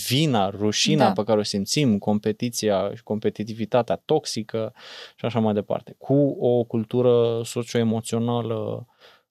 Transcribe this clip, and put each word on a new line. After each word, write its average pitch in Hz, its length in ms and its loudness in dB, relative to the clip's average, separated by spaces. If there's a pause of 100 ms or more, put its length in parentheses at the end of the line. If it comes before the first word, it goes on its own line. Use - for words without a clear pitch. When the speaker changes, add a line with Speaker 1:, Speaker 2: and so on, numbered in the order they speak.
Speaker 1:
vina, 123 420 2
rușinea 104 580 2
Speaker 2:
Da. 104 60 2
Speaker 1:
pe 104 100 -2
care 107 160 2
o 104 40 2
simțim, 104 540 0
competiția 104 1000 -2
și 120 80 -18
competitivitatea 110 1040 -2
toxică 113 680 -2 (420)
și - 100 -6
așa 120 140 -2
mai 110 140 4
departe. - 440 -4
Cu 139 420 2
o 120 240 2
cultură 117 800 2
socioemoțională 113 1400 -2 (440)